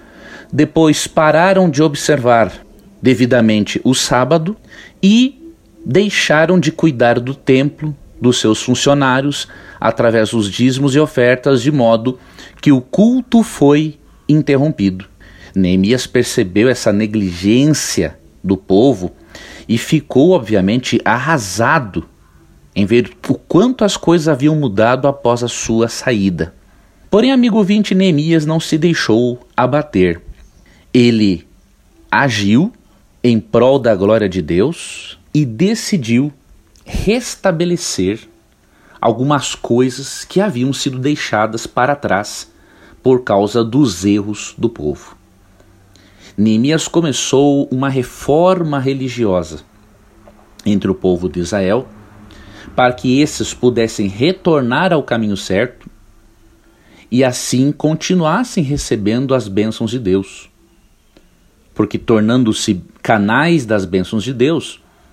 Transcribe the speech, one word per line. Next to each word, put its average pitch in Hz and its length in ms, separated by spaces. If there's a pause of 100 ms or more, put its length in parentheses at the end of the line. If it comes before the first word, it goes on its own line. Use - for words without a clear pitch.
(520)
Depois, 151 540
pararam 170 640
de 139 120
observar 123 680 (500)
devidamente 113 840
o 127 100
sábado 156 640 (460)
e 233 420 (420)
deixaram 165 760
de 156 120
cuidar 120 480
do 127 160
templo, 143 600 (240)
dos 123 200
seus 110 220
funcionários, 135 840 (320)
através 113 520
dos 107 180
dízimos 131 460
e 147 40
ofertas, 127 640
de 143 100
modo 117 460 (440)
que 151 100
o 131 80
culto 233 640
foi 147 560 (300)
interrompido. 143 760 (480)
Neemias 95 540
percebeu 113 640
essa 113 240
negligência 104 1200 (240)
do 95 140
povo 98 560 (560)
e 113 100
ficou, 151 540
obviamente, 110 720
arrasado 117 1040 (680)
em 101 100
ver 120 260 (160)
o - 80
quanto 233 480
as 196 140
coisas 165 300
haviam 151 280
mudado 131 520
após 120 360
a 120 40
sua 113 400
saída. 95 680 (560)
Porém, 240 200
amigo 240 260
ouvinte, 208 360
Neemias 165 520
não 160 140
se - 180
deixou 123 680 (100)
abater. 101 640 (720)
Ele 110 520 (640)
agiu 113 600 (520)
em 120 160
prol 127 380
da 117 160
glória 101 340
de 90 140
Deus - 800 (140)
e 151 120
decidiu 143 840 (540)
restabelecer 175 1400 (760)
algumas 131 540
coisas 127 680
que - 160
haviam 135 320
sido 131 280
deixadas 113 680
para 131 300
trás 101 560 (500)
por 127 220
causa 107 400
dos 110 420
erros 104 520
do 117 120
povo. - 480 (1200)
Neemias 110 500
começou 143 840
uma 135 180
reforma 151 920
religiosa 117 800 (1040)
entre 101 240
o 92 60
povo 90 320
de 87 120
Israel, 101 480 (880)
para 127 180
que 131 260
esses 147 340
pudessem 113 540
retornar 147 840
ao 143 100
caminho 110 320
certo - 540 (1200)
e 127 120
assim 127 480
continuassem 165 920
recebendo 127 720
as 117 120
bênçãos 107 440
de 127 80
Deus. 98 500 (1300)
Porque 101 240
tornando-se 110 800 (200)
canais 123 640
das 107 180
bênçãos 95 400
de 131 100
Deus, 131 480 (320)